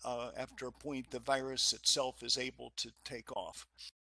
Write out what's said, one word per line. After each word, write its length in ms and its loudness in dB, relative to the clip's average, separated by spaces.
uh, 320 -2
after 320 -4
a 40 -4
point, 400 -6
the 80 -4
virus 520 2
itself 520 4
is 140 4
able 380 -4
to 160 -4
take 320 -8
off. 280 -8